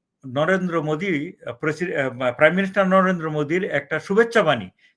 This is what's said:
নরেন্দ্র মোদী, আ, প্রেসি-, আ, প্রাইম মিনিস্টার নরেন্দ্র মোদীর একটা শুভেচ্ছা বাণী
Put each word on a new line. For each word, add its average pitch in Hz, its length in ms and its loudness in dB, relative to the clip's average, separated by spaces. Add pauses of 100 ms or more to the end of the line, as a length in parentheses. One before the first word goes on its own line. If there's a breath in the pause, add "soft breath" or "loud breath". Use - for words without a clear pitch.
(280)
নরেন্দ্র 165 560 -2
মোদী, 156 500 -4 (120)
আ, 120 60 -8
প্রেসি-, 147 680 -4
আ, 127 100 0
প্রাইম 156 240 4
মিনিস্টার 190 320 0
নরেন্দ্র 185 420 2
মোদীর 151 340 -2
একটা 151 360 -4
শুভেচ্ছা 226 440 2
বাণী 120 260 0 (280 soft breath)